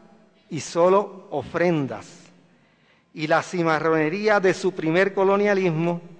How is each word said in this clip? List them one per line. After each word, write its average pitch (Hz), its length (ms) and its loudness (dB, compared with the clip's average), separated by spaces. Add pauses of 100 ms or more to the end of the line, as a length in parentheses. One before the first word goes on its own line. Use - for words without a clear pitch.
(500)
y 156 100 -8
solo 190 720 0
ofrendas, 147 760 -2 (1040)
y 156 140 -6
la 156 140 2
cimarronería 165 960 0
de 185 140 2
su 180 200 -2
primer 180 400 0
colonialismo, 190 880 0 (180)